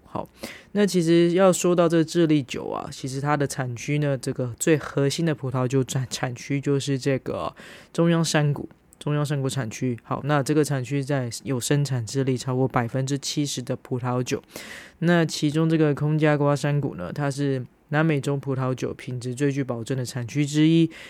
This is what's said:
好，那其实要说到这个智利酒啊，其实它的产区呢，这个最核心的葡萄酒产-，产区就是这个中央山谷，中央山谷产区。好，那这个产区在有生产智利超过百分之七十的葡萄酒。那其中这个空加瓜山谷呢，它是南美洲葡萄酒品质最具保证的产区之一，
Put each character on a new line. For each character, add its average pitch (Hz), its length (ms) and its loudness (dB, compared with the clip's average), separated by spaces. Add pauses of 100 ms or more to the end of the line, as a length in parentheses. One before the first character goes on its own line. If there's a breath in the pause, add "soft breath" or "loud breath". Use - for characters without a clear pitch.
好， - 240 -8 (440 loud breath)
那 202 120 2
其 180 160 2
实 170 320 6
要 185 180 6
说 175 240 4
到 170 140 6
这 165 80 2
个 160 80 6
智 170 220 2
利 151 160 4
酒 - 260 -8
啊， 50 220 -6
其 139 180 -10
实 135 100 -8
它 147 160 0
的 139 120 2
产 127 280 -4
区 143 240 -2
呢， 143 200 0
这 139 160 -6
个 123 240 -4
最 165 180 4
核 139 320 0
心 165 160 -2
的 156 100 2
葡 131 160 -6
萄 127 160 0
酒 131 160 2
产-， 131 280 -4
产 127 240 -4
区 139 260 -4
就 139 180 0
是 135 200 -2
这 131 220 0
个 - 340 -6 (400 loud breath)
中 170 160 4
央 165 120 4
山 151 300 2
谷， - 160 -8 (300)
中 147 160 -2
央 147 100 0
山 143 160 -2
谷 135 80 -2
产 127 220 -4
区。 123 320 -4
好， - 220 -6
那 143 180 2
这 151 120 0
个 151 80 4
产 139 220 -2
区 139 180 -4
在 131 280 -2 (140)
有 127 140 -2
生 147 240 2
产 131 220 -2
智 135 180 -2
利 131 140 0
超 127 180 -4
过 131 140 2
百 123 180 0
分 131 200 -2
之 139 100 -2
七 143 300 -4
十 135 160 -6
的 123 140 -6
葡 - 220 -6
萄 123 240 -2
酒。 - 200 -4 (560 loud breath)
那 170 260 4
其 151 260 0
中 160 200 2
这 160 80 4
个 151 160 4
空 147 240 0
加 151 180 4
瓜 143 180 2
山 147 240 0
谷 139 180 -2
呢， 87 180 -8
它 143 160 -2
是 135 340 -2 (240)
南 151 160 2
美 151 160 2
洲 143 160 -2
葡 135 180 -4
萄 127 200 -2
酒 123 180 -4
品 123 260 -10
质 123 160 -6
最 143 160 0
具 139 140 -2
保 120 180 -4
证 131 140 -4
的 127 80 -2
产 120 240 -6
区 147 160 0
之 151 220 2
一， 165 240 6 (180 loud breath)